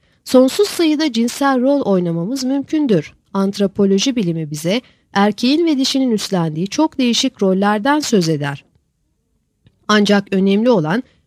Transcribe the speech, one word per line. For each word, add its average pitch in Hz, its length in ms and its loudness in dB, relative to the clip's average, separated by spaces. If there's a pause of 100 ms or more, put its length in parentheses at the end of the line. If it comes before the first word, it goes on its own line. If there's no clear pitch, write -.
(240)
Sonsuz 262 440 4
sayıda 311 440 0
cinsel 247 480 0
rol 277 200 2
oynamamız 185 640 -2
mümkündür. 269 680 -2 (200)
Antropoloji 196 840 0
bilimi 165 340 -4
bize 170 300 -4 (320)
erkeğin 240 540 0
ve 302 120 0
dişinin 262 320 0
üstlendiği 175 580 -2
çok 311 300 -2
değişik 247 440 -2
rollerden 208 580 0
söz 190 280 0
eder. 143 360 -4 (1200)
Ancak 202 440 2
önemli 196 380 2
olan 185 320 0 (240)